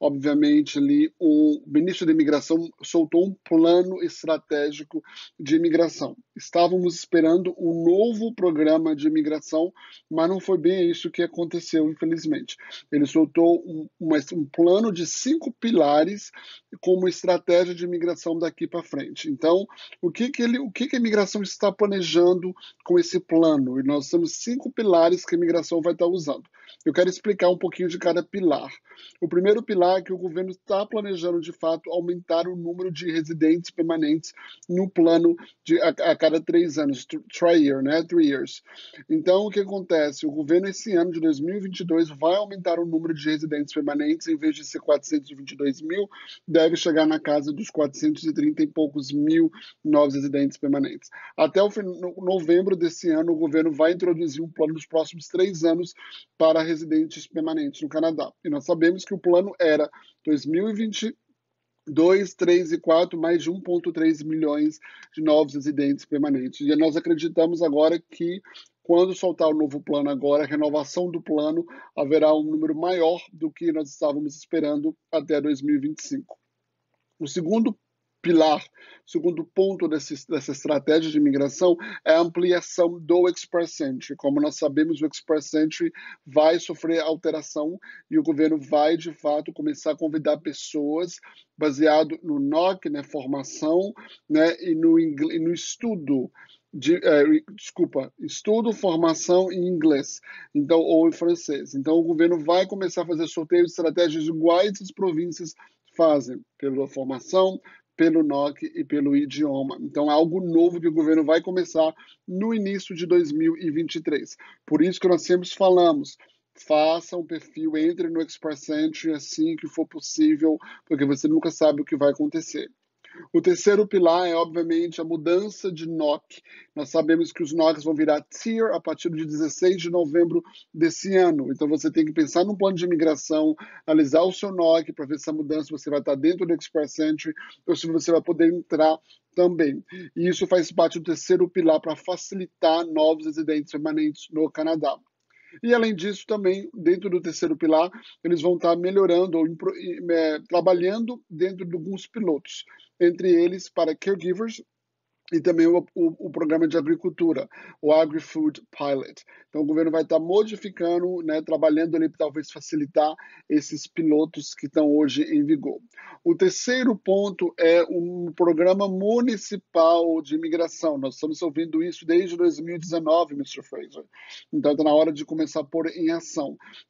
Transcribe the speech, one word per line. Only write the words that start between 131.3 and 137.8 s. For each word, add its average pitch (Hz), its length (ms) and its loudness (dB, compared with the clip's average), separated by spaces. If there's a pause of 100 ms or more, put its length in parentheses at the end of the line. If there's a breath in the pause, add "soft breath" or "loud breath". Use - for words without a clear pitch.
Então, 139 160 -2
você 151 240 0
tem 160 140 2
que 156 80 -4
pensar 160 320 0
num 208 100 -2
plano 190 220 0
de 170 80 -4
imigração, 156 720 0 (280 loud breath)
analisar 156 380 4
o 185 80 2
seu 196 220 -8
noc 165 420 2
pra 147 120 -8
ver 147 100 -6
essa 151 160 -8
mudança, 151 380 -6
você 151 200 -10
vai 143 100 0
tá 143 140 -2
dentro 170 320 0
do 170 80 0
Express 151 460 -6
Entry 156 320 -2 (340 loud breath)
ou 170 80 0
se 165 140 -6